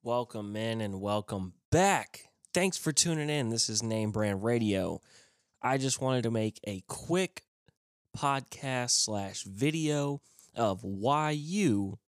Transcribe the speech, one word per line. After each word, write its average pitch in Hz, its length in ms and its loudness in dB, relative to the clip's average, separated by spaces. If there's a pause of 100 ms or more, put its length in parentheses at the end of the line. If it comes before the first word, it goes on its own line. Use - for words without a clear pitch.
Welcome 117 480 -2
in 113 240 -2
and 98 220 -4
welcome 101 500 -2 (180)
back. 175 600 2 (240)
Thanks 180 240 2
for 156 160 -2
tuning 156 360 2
in. 143 200 0
This 117 200 0
is 107 140 -2
Name 110 280 0
Brand 104 300 0
Radio. 101 600 2 (600)
I 131 160 2
just 131 220 0
wanted 131 220 0
to 117 100 0
make 110 340 -2
a 98 220 -8
quick - 560 -2 (760)
podcast 131 760 -2
slash 101 520 -2
video 143 760 0 (340)
of 104 300 2
why 135 460 0
you 147 680 0 (140)